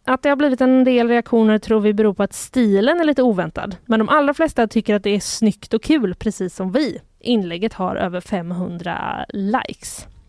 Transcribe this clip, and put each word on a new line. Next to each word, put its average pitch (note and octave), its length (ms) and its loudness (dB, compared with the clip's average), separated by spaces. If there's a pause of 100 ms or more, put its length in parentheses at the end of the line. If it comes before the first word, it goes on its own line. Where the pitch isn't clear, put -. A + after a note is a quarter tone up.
att B3+ 180 -2
det D4 60 2
har C#4+ 80 2
blivit C4 240 2
en C4 240 4
del A#3+ 240 2
reaktioner A3+ 500 2
tror A3 220 0
vi G#3 140 2
beror G#3 200 2
på - 80 -2
att G3 100 -4
stilen A#3 680 2
är D#4+ 40 2
lite D4 180 2
oväntad. F#3 540 -2 (100)
Men A3 120 0
de A3 100 0
allra C#4+ 260 2
flesta C#4+ 320 0
tycker G#3+ 280 0
att G3+ 80 0
det G3+ 80 -2
är G3+ 100 0
snyggt - 540 -2
och A3+ 80 0
kul, A#3 320 0
precis F#3+ 420 -6
som F#3 160 -6
vi. B3+ 280 -2 (200)
Inlägget F#3+ 540 -2
har F#3 220 -4
över F3+ 240 -4
femhundra F3 1080 -6
likes. - 760 -6 (220)